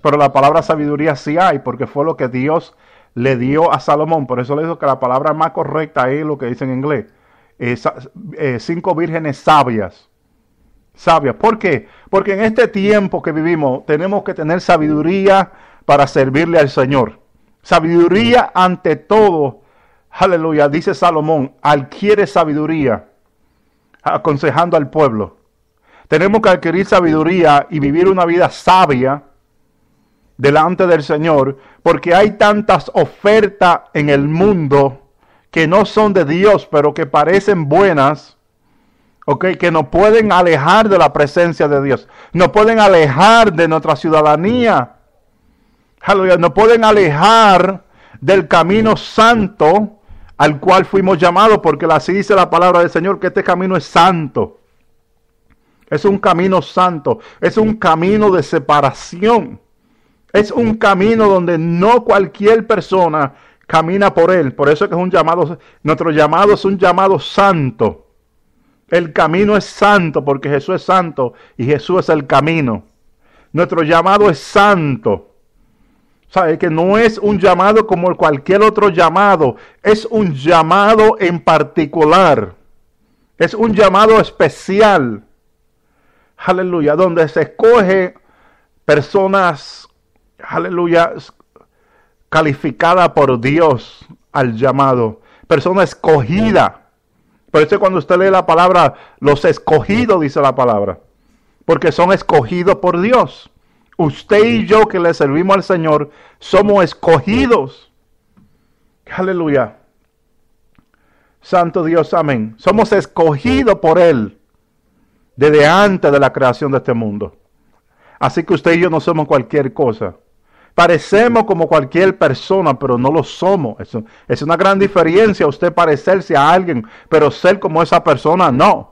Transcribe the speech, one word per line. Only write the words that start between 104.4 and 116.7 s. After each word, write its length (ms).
y 220
yo 220
que 100
le 140
servimos 440
al 60
Señor, 480
somos 440
escogidos. 1120
Aleluya. 600
Santo 420
Dios, 300
amén. 420
Somos 360
escogidos 880
por 180
Él 400
desde 300
antes 440
de 80
la 140
creación 400